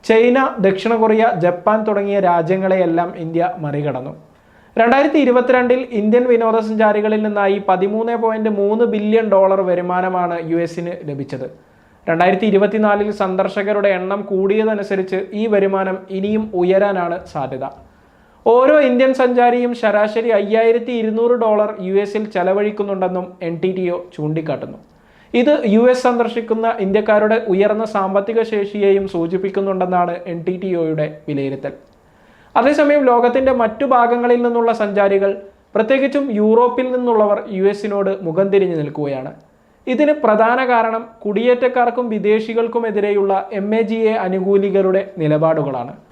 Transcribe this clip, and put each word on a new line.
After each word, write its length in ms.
ചൈന, 440
ദക്ഷിണ 360
കൊറിയ, 320
ജപ്പാൻ 400
തുടങ്ങിയ 360
രാജ്യങ്ങളെയെല്ലാം 960
ഇന്ത്യ 400
മറികടന്നു. 560
രണ്ടായിരത്തി 480
ഇരുപത്തിരണ്ടിൽ 680
ഇന്ത്യൻ 360
വിനോദസഞ്ചാരികളിൽ 960
നിന്നായി 440
പതിമൂന്ന് 560
പോയിന്റ് 260
മൂന്ന് 360
ബില്യൺ 500
ഡോളർ 260
വരുമാനമാണ് 760
യു 60
എസിന് 520
ലഭിച്ചത്. 640
രണ്ടായിരത്തി 360
ഇരുപത്തിനാലിൽ 680
സന്ദർശകരുടെ 800
എണ്ണം 320
കൂടിയതനുസരിച്ച് 1000
ഈ 140
വരുമാനം 500
ഇനിയും 440
ഉയരാനാണ് 640
സാധ്യത. 340
ഓരോ 400
ഇന്ത്യൻ 260
സഞ്ചാരിയും 680
ശരാശരി 480
അയ്യായിരത്തി 640
ഇരുന്നൂറ് 420
ഡോളർ 260
യു 220
എസിൽ 280
ചെലവഴിക്കുന്നുണ്ടെന്നും 1000
എൻ 220
ടി 140
ടി 120
ഒ 100
ചൂണ്ടിക്കാട്ടുന്നു. 640
ഇത് 200
യു 260
എസ് 120
സന്ദർശിക്കുന്ന 760
ഇന്ത്യക്കാരുടെ 680
ഉയർന്ന 380
സാമ്പത്തിക 560
ശേഷിയെയും 560
സൂചിപ്പിക്കുന്നുണ്ടെന്നാണ് 1080
എൻ 220
ടി 160
ടി 180
ഒയുടെ 360
വിലയിരുത്തൽ. 440
അതേസമയം 540
ലോകത്തിൻ്റെ 520
മറ്റു 220
ഭാഗങ്ങളിൽ 560
നിന്നുള്ള 320
സഞ്ചാരികൾ, 580
പ്രത്യേകിച്ചും 520
യൂറോപ്പിൽ 500
നിന്നുള്ളവർ 580
യു 140
എസിനോട് 480
മുഖം 280
തിരിഞ്ഞു 260
നിൽക്കുകയാണ്. 580
ഇതിന് 240
പ്രധാന 420
കാരണം 420
കുടിയേറ്റക്കാർക്കും 840
വിദേശികൾക്കുമെതിരെയുള്ള 1400
എം 220
എ 60
ജി 140
എ 180
അനുകൂലികളുടെ 920
നിലപാടുകളാണ്. 760